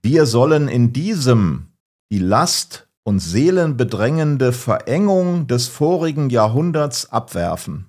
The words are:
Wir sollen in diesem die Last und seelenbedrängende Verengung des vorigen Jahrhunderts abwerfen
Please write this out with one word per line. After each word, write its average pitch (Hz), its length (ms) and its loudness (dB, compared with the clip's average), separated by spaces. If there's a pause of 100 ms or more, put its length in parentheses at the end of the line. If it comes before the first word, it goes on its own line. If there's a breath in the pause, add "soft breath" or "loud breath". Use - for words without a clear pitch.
Wir 147 240 4
sollen 135 440 2
in 120 240 2
diesem 127 800 0 (360)
die 104 100 -2
Last 107 680 -2 (160)
und 101 160 0
seelenbedrängende 131 1300 0
Verengung 175 960 -2
des 120 200 -2
vorigen 156 640 -2
Jahrhunderts 120 800 0
abwerfen 87 760 -6